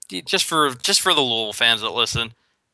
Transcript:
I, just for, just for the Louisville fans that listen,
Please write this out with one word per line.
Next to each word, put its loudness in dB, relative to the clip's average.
I, -6
just 0
for, 2
just 0
for 2
the 4
Louisville -2
fans 2
that -4
listen, -2